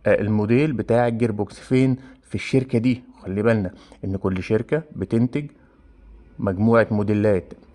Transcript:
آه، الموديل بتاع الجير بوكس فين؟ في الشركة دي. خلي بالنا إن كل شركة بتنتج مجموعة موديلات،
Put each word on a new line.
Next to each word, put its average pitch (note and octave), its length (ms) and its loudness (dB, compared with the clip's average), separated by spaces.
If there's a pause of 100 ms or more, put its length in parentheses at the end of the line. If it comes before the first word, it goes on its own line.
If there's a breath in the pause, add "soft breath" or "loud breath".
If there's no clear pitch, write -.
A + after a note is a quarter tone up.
آه، G#2 140 4
الموديل G#2+ 520 2
بتاع A#2 360 0
الجير A2+ 240 -2
بوكس G#2 280 -6
فين؟ C3 360 2 (260 loud breath)
في - 120 -18
الشركة B2+ 440 0
دي. A#2+ 240 0 (200)
خلي G2 200 -6
بالنا G#2+ 280 2 (340 loud breath)
إن G2 120 -4
كل F#2 260 -2
شركة A#2+ 400 -2 (140)
بتنتج B2 500 -2 (920 soft breath)
مجموعة G#2+ 520 2
موديلات، G#2 600 0 (220)